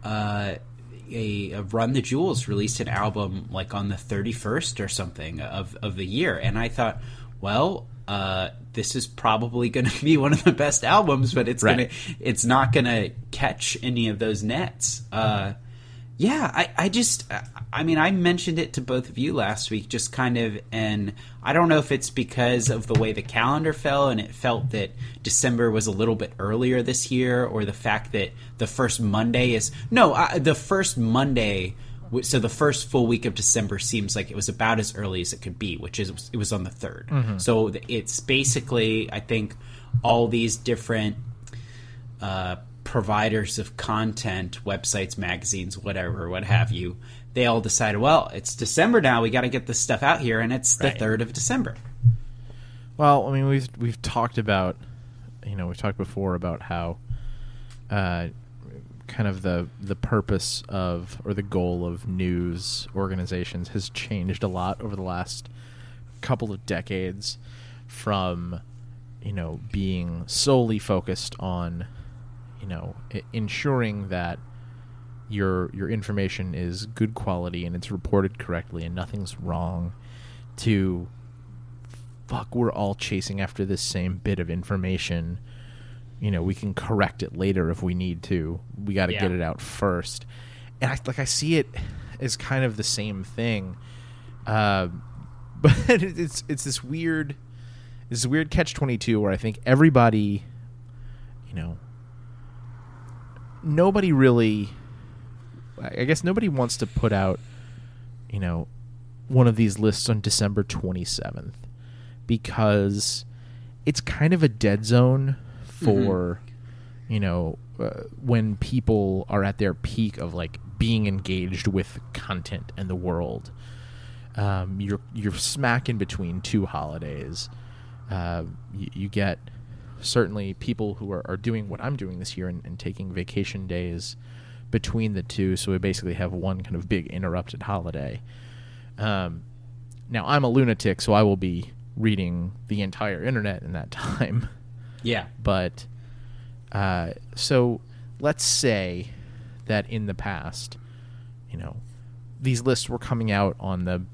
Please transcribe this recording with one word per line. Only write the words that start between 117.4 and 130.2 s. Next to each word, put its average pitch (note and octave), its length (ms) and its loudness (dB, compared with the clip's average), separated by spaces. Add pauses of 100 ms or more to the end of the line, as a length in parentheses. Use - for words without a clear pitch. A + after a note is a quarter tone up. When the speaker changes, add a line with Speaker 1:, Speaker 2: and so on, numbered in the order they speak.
Speaker 2:
uh, - 100 0 (320)
when A2+ 360 4
people G#2 720 4
are G2 140 4
at G2 140 0
their G2 160 4
peak - 460 -2
of, E2+ 140 -6
like, F2 260 -6 (180)
being A2+ 300 4
engaged F#2+ 600 0
with F#2+ 320 0 (140)
content - 640 -6
and F#2+ 120 -4
the F#2 60 -2
world. E2+ 560 -2 (840)
Um, F#2+ 440 0
you're, G2+ 200 0 (140)
you're G#2 200 0
smack B2+ 560 0
in A#2 80 0
between F#2 440 -2
two G2 240 2
holidays. D#2 840 -6 (600)
Uh, F2 340 -2 (300)
y-, G2 200 -6
you G2 160 -4
get G2 300 0 (600)
certainly G2+ 540 2